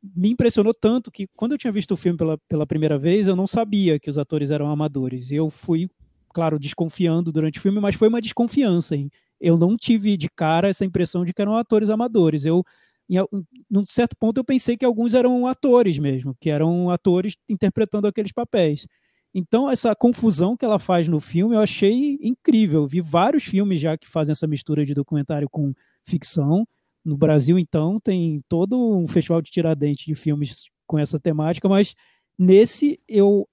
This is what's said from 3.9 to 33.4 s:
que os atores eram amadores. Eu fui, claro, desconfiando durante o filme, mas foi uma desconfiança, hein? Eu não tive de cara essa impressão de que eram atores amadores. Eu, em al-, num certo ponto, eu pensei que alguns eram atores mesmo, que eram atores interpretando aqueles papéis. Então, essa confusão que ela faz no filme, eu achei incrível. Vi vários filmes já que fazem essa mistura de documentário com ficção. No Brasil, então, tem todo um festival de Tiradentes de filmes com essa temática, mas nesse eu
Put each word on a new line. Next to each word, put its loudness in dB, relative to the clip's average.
que -10
os -4
atores -2
eram -2
amadores. -4
Eu -2
fui, -4
claro, -2
desconfiando -2
durante -2
o -18
filme, 0
mas 0
foi 4
uma 2
desconfiança, 0
hein? -4
Eu 4
não 4
tive 0
de -4
cara 0
essa -2
impressão -2
de -4
que -4
eram -2
atores 0
amadores. 2
Eu, 2
em 0
al-, 0
num 0
certo -2
ponto, 0
eu -2
pensei -2
que -6
alguns 0
eram 2
atores 2
mesmo, -4
que -2
eram 0
atores 0
interpretando -2
aqueles -4
papéis. -2
Então, 0
essa 0
confusão 2
que -6
ela 2
faz 0
no 0
filme, 0
eu 4
achei 0
incrível. 2
Vi -2
vários 2
filmes 0
já -2
que -16
fazem 0
essa -4
mistura -2
de -4
documentário -4
com -4
ficção. -2
No -4
Brasil, 4
então, -2
tem -2
todo 0
um -2
festival 0
de -10
Tiradentes -2
de -6
filmes -4
com -2
essa -4
temática, -2
mas 2
nesse 4
eu 2